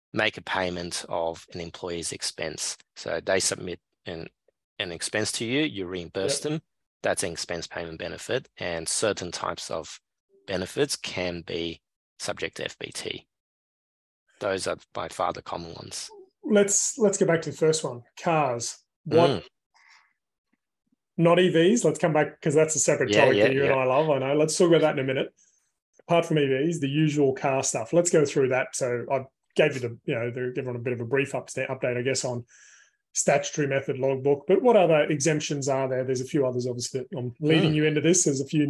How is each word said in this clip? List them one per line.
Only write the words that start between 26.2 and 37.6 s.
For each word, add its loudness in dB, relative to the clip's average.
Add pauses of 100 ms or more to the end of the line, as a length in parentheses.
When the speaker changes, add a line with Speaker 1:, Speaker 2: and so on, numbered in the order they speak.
Speaker 2:
from 2
E 4
Vs, 0
the -2
usual 2
car -2
stuff. -2
Let's 4
go 6
through 2
that. 0
So -2
I -2 (320)
gave 4
you -6
the, -6
you -2
know, -2
the, -6
everyone -6
a -8
bit -4
of -6
a -6
brief 0
upsta-, -6
update, -2
I -2
guess, -2
on -6 (680)
statutory 0
method -2
logbook, 0
but 4
what 6
other 6
exemptions 0
are 0
there? -2
There's -2
a -4
few 0
others, -2
obviously, -6
that -10
I'm -6
leading 4